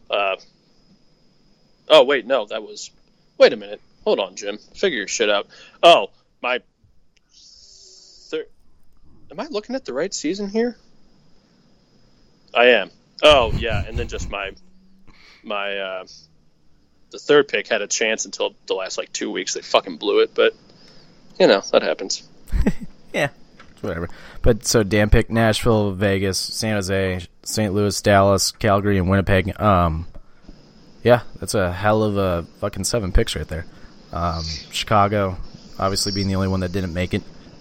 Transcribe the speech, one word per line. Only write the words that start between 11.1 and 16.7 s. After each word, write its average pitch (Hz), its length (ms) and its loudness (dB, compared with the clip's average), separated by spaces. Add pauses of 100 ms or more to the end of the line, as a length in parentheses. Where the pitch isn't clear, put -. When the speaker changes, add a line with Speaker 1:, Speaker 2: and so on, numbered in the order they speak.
Speaker 1:
I 120 140 4
am. 104 200 2 (320)
Oh, 139 300 6
yeah, 110 340 -4
and 113 140 -12
then 117 80 -6
just - 240 -10
my, 98 220 -8 (880)
my, 101 340 -6
uh, 95 280 -8 (1040)